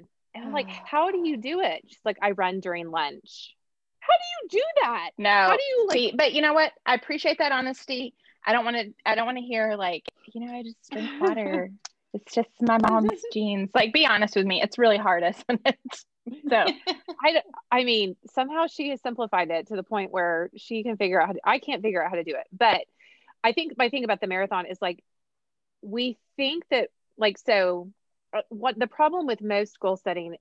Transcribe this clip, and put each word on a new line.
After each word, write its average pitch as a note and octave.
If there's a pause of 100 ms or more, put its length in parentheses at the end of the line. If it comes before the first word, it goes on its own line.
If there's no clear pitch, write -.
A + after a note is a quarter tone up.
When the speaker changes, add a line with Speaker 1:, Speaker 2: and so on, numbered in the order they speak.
(340)
Speaker 1:
And A#3
I'm C4+
like, C4+
Speaker 2:
Oh. F#3
Speaker 1:
"How D#4+
do F#4+
you D#4
do C#4
it?" F3
She's -
like, G#3
"I G3+
run F#3+
during E3+
lunch." - (460)
How F5
do F5
you A4+
do D5 (160)
that? A3
Speaker 2:
No. G3+
Speaker 1:
How G3
do C5
you, B4+
like E4
Speaker 2:
See, B3
but C#4
you D4
know D4+
what? D#4 (140)
I B3+
appreciate D4+
that D4
honesty. C4 (300)
I G#3+
don't A#3
wanna, A#3 (220)
I A3
don't A3+
wanna B3+
hear, A3
like, F3+ (280)
"You A#3
know, A#3+
I B3
just -
drink A#3 (100)
Speaker 1:
<laughs> -
Speaker 2:
water. A3 (440)
It's -
just A#3 (120)
my A#3
mom's A3 (100)
Speaker 1:
<laughs> -
Speaker 2:
genes." G3+
Like, A3
be D#4
honest G#3
with G3
me. F#3
It's -
really A3+
hard, F#3
<laughs> -
isn't A#3+
it? - (520)
So B3
Speaker 1:
<laughs> E4
I, D#4+ (280)
I B3+
mean, G#3+ (160)
somehow D4+
she D4+
has C4+
simplified G#3
it E3
to G#3+
the F#3
point G3+
where F3
she A3+
can A3+
figure F#3
out E3+
how G3
to, -
I A3
can't B3+
figure F#3+
out D3+
how F#3
to E3+
do D#3
it. -
But F#3+ (640)
I A#3
think E4
my B3
thing B3+
about G#3
the G3
marathon F#3+
is, F#3
like, F3+ (800)
we A#3 (200)
think D4
that, A#3+ (280)
like, G#3+
so, F#3 (420)
uh, G#3+
what A3+
the A#3
problem D4+
with A3
most G#3
goal F#3+
setting E3+